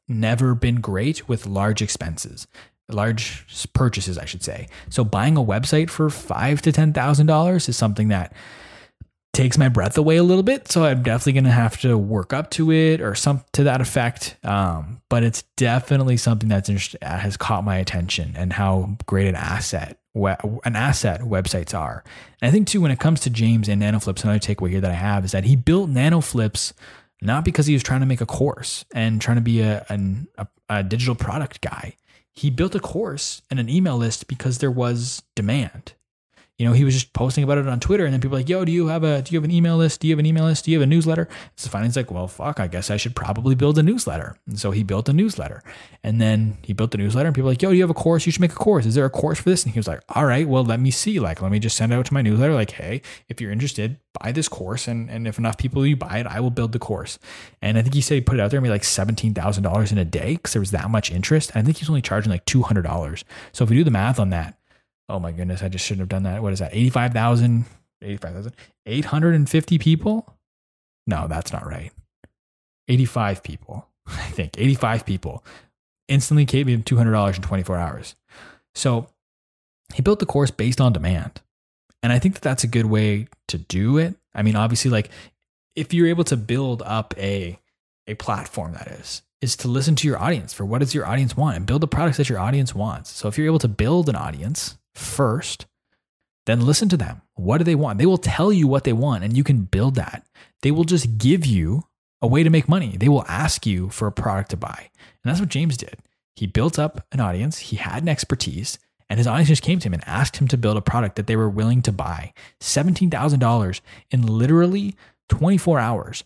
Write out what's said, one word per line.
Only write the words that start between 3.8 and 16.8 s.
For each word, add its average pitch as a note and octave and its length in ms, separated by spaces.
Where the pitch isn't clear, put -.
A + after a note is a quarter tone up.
I C#2 60
should F2+ 220
say. - 240
So B2+ 140
buying G#2+ 320
a C3+ 80
website B2+ 460
for D#3 200
five C#3+ 520
to E3 100
ten D#3 220
thousand D3 340
dollars E3 400
is B2 80
something G#2+ 320
that F#2+ 240
takes C3 240
my C3+ 100
breath A#2 300
away D#3 180
a E3+ 80
little F#3 180
bit. C4+ 300
So E3 140
I'm B2+ 180
definitely B2 300
gonna C3 180
have A#2 300
to A#2+ 160
work G2+ 340
up C#3+ 200
to D#3+ 200
it D#3+ 300
or G#2 120
some, C#3 380
to C#3+ 140
that C3 160
effect. - 600
Um, F#2 680
but A#2+ 140
it's A2+ 180
definitely B2+ 580
something A2 320
that's G2+ 220
interest-, G2 320